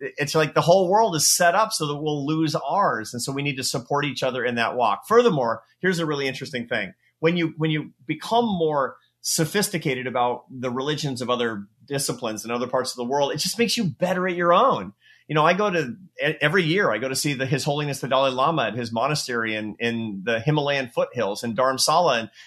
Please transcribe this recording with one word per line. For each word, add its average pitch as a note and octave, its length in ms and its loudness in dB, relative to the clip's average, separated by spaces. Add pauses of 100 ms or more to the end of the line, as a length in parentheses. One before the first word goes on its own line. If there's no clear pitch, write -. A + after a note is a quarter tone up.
it's C#3+ 340 -4
like D#3 200 2
the D#3 60 4
whole F3 280 6
world G#3 260 4
is D3 140 2
set F3 260 4
up E3 180 2
so D#3 140 -2
that D3 80 -4
we'll D3 320 -2
lose D#3+ 300 0
ours. C#3+ 580 -2
And A#2+ 80 -6
so - 80 -4
we C#3 140 -4
need C#3+ 140 -2
to B2+ 40 -6
support C#3+ 420 -2
each C#3 200 -4
other B2+ 200 -2
in B2 120 -2
that A2+ 180 0
walk. A2+ 320 0
Furthermore, E3 560 2 (160)
here's F3+ 220 -2
a E3 60 -2
really C#3+ 200 -2
interesting B2+ 400 -6
thing. G2+ 280 -4 (260)
When E3+ 160 2
you, E3 200 0
when D#3 140 0
you D3+ 220 -4 (140)
become A3 380 0
more D#3 520 0 (240)
sophisticated D3+ 880 -2
about B2 420 0
the B2+ 180 -6
religions C3+ 540 -4
of A#2 80 -2
other A2+ 380 -2 (180)
disciplines A#2+ 580 -6
in A2+ 60 -8
other A#2+ 160 -2
parts B2+ 240 -2
of - 60 -10
the B2 80 -6
world, C#3 260 0
it - 60 -4
just - 200 -4
makes A3+ 200 0
you A#3 80 0
better F3+ 420 -2
at F3+ 80 -2
your F3 180 2
own. F3+ 420 4 (340)
You D3+ 80 -2
know, D#3 100 6
I F3 80 6
go G#3 160 2
to, D3+ 240 0 (260)
e-, D3+ 200 0
every E3 240 4
year E3+ 260 2
I G#2+ 80 0
go B2+ 100 -4
to C3 60 -4
see C#3+ 200 -2
the, C3 120 -2
His C3 160 0
Holiness D3 380 -2
the C#3 80 -6
Dalai C3+ 240 4
Lama C3+ 320 2
at G#2 100 -4
his A#2 160 -6
monastery A#2 640 -2
in, G#2+ 240 -6
in A2+ 460 -4
the A2+ 160 0
Himalayan C#3+ 480 0
foothills A#2 560 -4
in A#2 100 -4
Dharamsala. C3 640 2
And A2 120 -6 (160)